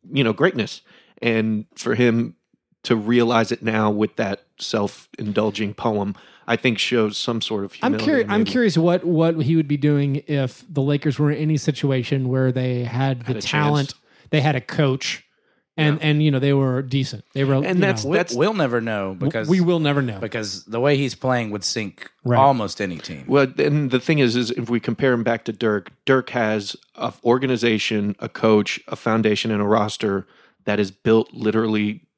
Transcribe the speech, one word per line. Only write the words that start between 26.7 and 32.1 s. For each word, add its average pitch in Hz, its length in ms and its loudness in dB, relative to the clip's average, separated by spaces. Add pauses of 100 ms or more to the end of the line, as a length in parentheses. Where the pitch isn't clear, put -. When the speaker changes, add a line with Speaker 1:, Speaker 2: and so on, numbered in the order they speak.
Speaker 1:
a 117 120 -6
f-, - 180 -10
organization, 117 960 0
a 110 100 -8
coach, 107 580 2
a - 80 -8
foundation, 110 560 0
and 104 100 -2
a 104 40 0
roster 104 600 0 (400)
that 104 140 0
is 98 120 -2
built 110 420 2
literally 107 720 -2 (120)